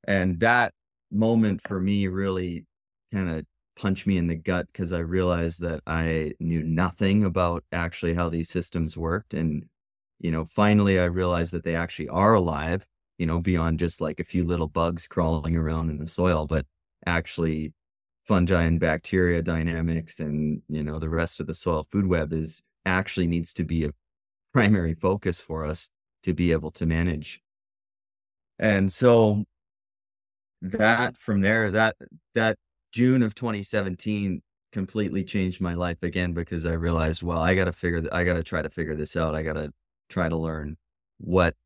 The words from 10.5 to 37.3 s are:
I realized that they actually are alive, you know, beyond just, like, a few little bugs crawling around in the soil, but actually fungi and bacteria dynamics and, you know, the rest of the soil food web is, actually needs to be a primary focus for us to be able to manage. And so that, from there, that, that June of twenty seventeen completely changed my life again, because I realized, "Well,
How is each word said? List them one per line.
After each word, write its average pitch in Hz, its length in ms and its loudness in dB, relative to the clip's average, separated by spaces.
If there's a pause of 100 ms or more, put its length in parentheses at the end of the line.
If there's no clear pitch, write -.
I 90 80 4
realized 87 480 0
that 82 120 -6
they 82 100 -2
actually 85 320 -4
are 101 280 4
alive, 82 500 0 (320)
you 87 80 -2
know, 85 160 0
beyond 82 380 2
just, 82 200 -2
like, 78 220 -4
a - 20 -4
few 90 220 0
little 82 240 -2
bugs 85 380 -2
crawling 82 500 0
around 80 320 0
in 73 80 -6
the 76 100 -8
soil, 82 400 0
but 78 180 -2 (400)
actually 80 680 -2 (500)
fungi 90 400 4
and 82 160 2
bacteria 85 640 2
dynamics 82 800 -2
and, 76 480 -4
you 78 140 -4
know, 76 140 -6
the 80 120 -4
rest 82 320 -2
of 71 60 -4
the 78 60 -6
soil 80 380 -2
food 98 160 0
web 80 240 0
is, 80 320 -6 (220)
actually 92 420 0
needs 85 280 -2
to 85 100 -2
be 78 180 -2
a 73 80 -2 (600)
primary 101 400 4
focus 92 480 -2
for 78 240 -8
us 78 240 -6 (340)
to - 100 -2
be 85 200 2
able 78 180 -2
to - 140 -6
manage. 82 560 -2 (1160)
And 98 340 2
so 113 520 6 (1160)
that, 113 560 2
from 101 240 0
there, 107 300 2
that, 110 260 2 (380)
that 110 220 2 (340)
June 127 320 4
of 107 120 -2
twenty 110 260 -6
seventeen 101 800 -2 (300)
completely 98 540 -2
changed 92 340 -2
my 87 140 -2
life 85 280 -4
again, 90 320 -2
because 85 320 -4
I 82 60 0
realized, 82 500 0
"Well, 85 180 -2